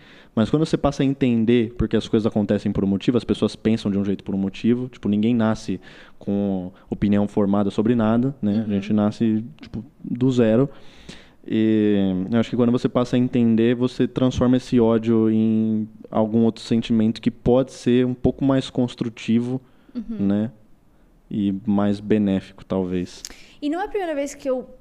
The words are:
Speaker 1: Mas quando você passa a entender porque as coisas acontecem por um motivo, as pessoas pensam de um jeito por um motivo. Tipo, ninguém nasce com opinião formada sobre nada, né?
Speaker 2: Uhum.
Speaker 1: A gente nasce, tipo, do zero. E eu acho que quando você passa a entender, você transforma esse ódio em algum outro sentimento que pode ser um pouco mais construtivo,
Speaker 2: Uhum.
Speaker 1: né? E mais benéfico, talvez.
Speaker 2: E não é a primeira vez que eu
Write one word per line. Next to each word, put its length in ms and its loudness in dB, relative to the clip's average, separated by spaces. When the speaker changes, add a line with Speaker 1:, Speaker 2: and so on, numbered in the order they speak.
Speaker 1:
Mas 160 0
quando 160 2
você 120 -2
passa 260 -2
a 20 2
entender 720 2
porque 180 -2
as 120 -2
coisas 180 2
acontecem 460 0
por 120 -2
um 40 0
motivo, 280 -2
as 80 -2
pessoas 320 -2
pensam 360 -2
de 80 0
um 40 0
jeito 200 -4
por 100 -8
um 60 -2
motivo. 500 -2
Tipo, 180 -10
ninguém 280 0
nasce 440 -2
com 540 -4
opinião 380 0
formada 420 0
sobre 240 0
nada, 480 0
né? 120 0
Speaker 2:
Uhum. 100 -2
Speaker 1:
A 60 -8
gente 220 -2
nasce, 540 0
tipo, 240 -12
do 280 0
zero. 360 4
E 520 2
eu 80 2
acho 120 0
que 40 -4
quando 160 4
você 160 2
passa 280 -2
a 40 2
entender, 560 2
você 320 0
transforma 500 2
esse 220 0
ódio 500 4
em 580 0
algum 340 0
outro 200 0
sentimento 560 0
que 120 -2
pode 400 0
ser 340 2
um 80 -2
pouco 320 0
mais 240 2
construtivo, 920 -2
Speaker 2:
Uhum. 320 -4
Speaker 1:
né? 240 0
E 240 -2
mais 340 2
benéfico, 640 0
talvez. 600 -4
Speaker 2:
E 80 -4
não 120 -4
é 40 -6
a 20 -8
primeira 260 -6
vez 220 -6
que 140 -8
eu 200 -4